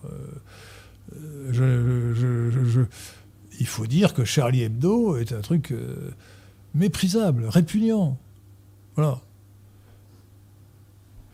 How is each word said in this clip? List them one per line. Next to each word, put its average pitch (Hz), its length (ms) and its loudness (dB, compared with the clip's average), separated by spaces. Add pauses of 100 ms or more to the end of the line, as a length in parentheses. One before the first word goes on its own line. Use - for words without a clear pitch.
Euh, - 220 -12 (880)
euh, 147 360 -12
je, 123 600 2
je, 120 360 0
je, 127 140 2
je, 120 160 4 (760)
il 123 80 -2
faut 110 200 -6
dire 160 280 2
que 123 100 0
Charlie 127 380 2
Hebdo 160 540 2
est 117 160 -4
un 110 80 -6
truc, 151 300 -2
euh, 76 400 -8 (640)
méprisable, 175 720 2
répugnant. 185 720 2 (800)
Voilà. 147 240 0 (2250)